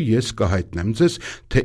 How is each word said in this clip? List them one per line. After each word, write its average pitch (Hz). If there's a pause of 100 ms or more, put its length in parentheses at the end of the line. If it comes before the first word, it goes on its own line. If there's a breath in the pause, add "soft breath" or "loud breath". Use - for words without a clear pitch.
ես 120
կհայտնեմ 92
ձեզ, 170 (300 loud breath)
թե -